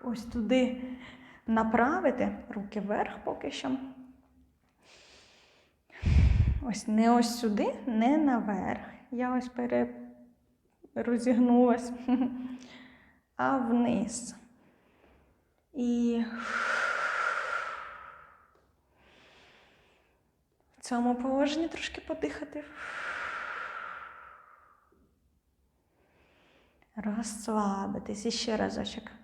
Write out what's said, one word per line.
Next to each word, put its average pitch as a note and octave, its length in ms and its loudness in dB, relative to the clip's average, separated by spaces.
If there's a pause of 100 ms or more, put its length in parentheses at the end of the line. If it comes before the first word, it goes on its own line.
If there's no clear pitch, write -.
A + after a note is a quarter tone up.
Ось A#3 180 -4
туди B3 580 2 (640)
направити. A3+ 880 2 (120)
Руки G3+ 320 -6
вверх G3 440 -2
поки - 260 -6
що. C4+ 200 -6 (3000)
Ось B3 260 -4
не A3 220 6
ось A#3+ 280 4
сюди, A#3+ 360 2 (120)
не A#3 300 4
наверх. A3 640 0 (300)
Я B3 260 -2
ось B3 120 -2
пере-, A#3+ 460 -2 (1000)
розігнулась. A#3+ 1000 4 (140)
<laughs> B3 120 4 (1160)
А B3+ 200 2
вниз. A#3+ 760 0 (1400)
І A#3+ 520 2 (4000)
в - 20 -20
цьому A#3+ 340 0
положенні C#4+ 540 0
трошки - 320 -8
подихати. D4 640 -8 (4000)
Розслабитись. G#3 1300 -4
І A#3 40 2
ще A3+ 260 -2
разочок. G3+ 480 -4 (200)